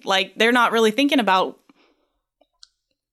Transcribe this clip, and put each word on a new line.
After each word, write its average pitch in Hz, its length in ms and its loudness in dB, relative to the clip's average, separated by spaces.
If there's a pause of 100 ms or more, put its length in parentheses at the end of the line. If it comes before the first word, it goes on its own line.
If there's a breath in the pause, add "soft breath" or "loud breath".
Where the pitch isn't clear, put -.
like, 190 320 -4
they're 226 160 2
not 233 180 2
really 220 200 2
thinking 277 280 0
about, 190 400 -2 (1500)